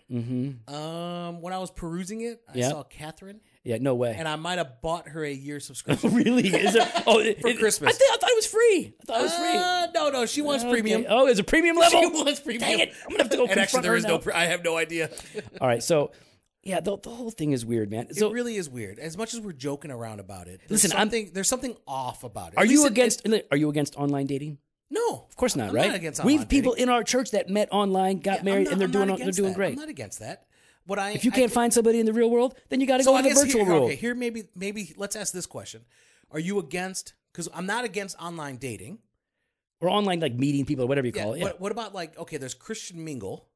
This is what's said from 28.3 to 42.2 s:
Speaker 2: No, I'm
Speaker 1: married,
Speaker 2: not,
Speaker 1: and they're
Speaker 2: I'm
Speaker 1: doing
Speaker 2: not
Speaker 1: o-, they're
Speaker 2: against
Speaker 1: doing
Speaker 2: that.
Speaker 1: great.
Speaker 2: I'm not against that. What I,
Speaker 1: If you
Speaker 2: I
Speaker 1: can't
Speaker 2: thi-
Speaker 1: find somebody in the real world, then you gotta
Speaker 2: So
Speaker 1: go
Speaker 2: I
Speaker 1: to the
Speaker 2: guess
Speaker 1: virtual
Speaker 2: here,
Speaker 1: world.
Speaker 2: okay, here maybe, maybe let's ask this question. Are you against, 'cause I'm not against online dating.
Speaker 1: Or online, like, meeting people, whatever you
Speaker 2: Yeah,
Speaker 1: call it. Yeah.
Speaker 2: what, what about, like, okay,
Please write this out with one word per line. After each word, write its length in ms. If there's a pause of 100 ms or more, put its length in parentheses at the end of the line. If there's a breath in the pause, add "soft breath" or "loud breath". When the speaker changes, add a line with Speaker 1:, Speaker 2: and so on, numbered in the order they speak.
Speaker 2:
No, 60
I'm 60
Speaker 1:
married, 200
Speaker 2:
not, 80
Speaker 1:
and 80
they're 60
Speaker 2:
I'm 60
Speaker 1:
doing 160
Speaker 2:
not 60
Speaker 1:
o-, 20
they're 80
Speaker 2:
against 140
Speaker 1:
doing 140
Speaker 2:
that. 40
Speaker 1:
great. 160
Speaker 2:
I'm 60
not 100
against 320
that. 260 (380 soft breath)
What 140
I, 140
Speaker 1:
If 120
you 80
Speaker 2:
I 40
Speaker 1:
can't 140
Speaker 2:
thi- 40
Speaker 1:
find 180
somebody 280
in 60
the 60
real 180
world, 260 (120 soft breath)
then 120
you 60
gotta 180
Speaker 2:
So 80
Speaker 1:
go 40
Speaker 2:
I 60
Speaker 1:
to 60
the 60
Speaker 2:
guess 100
Speaker 1:
virtual 200
Speaker 2:
here, 80
Speaker 1:
world. 120
Speaker 2:
okay, 120
here 180
maybe, 300 (100)
maybe 420
let's 200
ask 160
this 140
question. 360 (480 soft breath)
Are 100
you 180
against, 560 (180)
'cause 220
I'm 120
not 180
against 360
online 360
dating. 420 (840)
Speaker 1:
Or 80
online, 320
like, 140
meeting 320
people, 200
whatever 200
you 80
Speaker 2:
Yeah, 80
Speaker 1:
call 120
it. 40
Yeah. 60
Speaker 2:
what, 160
what 120
about, 220
like, 240
okay, 180